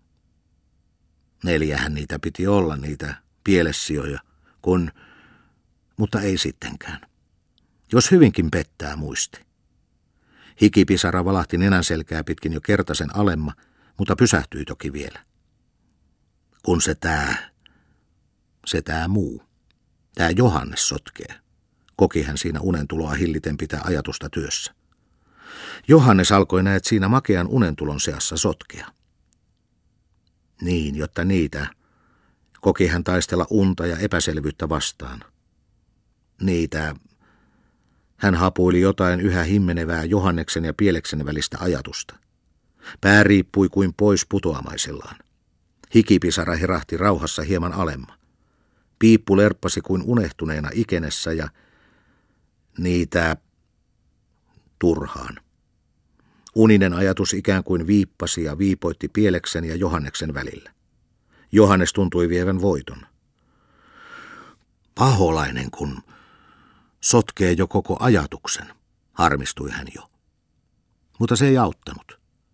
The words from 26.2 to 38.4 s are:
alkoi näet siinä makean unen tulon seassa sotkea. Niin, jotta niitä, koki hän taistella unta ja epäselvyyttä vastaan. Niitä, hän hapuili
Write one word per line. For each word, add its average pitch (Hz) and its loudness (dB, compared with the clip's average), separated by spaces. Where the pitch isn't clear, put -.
alkoi 92 4
näet 98 0
siinä 98 0
makean 104 2
unen 101 0
tulon 73 -6
seassa 73 -6
sotkea. - -6
Niin, 80 -2
jotta 76 -6
niitä, 78 0
koki 92 2
hän 85 -2
taistella 90 -2
unta 92 0
ja 82 -4
epäselvyyttä 80 -4
vastaan. 73 -8
Niitä, 80 -2
hän 98 2
hapuili 90 2